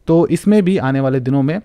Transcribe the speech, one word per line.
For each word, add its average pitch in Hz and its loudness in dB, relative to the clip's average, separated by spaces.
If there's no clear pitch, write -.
तो 165 2
इसमें 202 0
भी 185 0
आने 135 -2
वाले 135 -2
दिनों 131 0
में 160 -4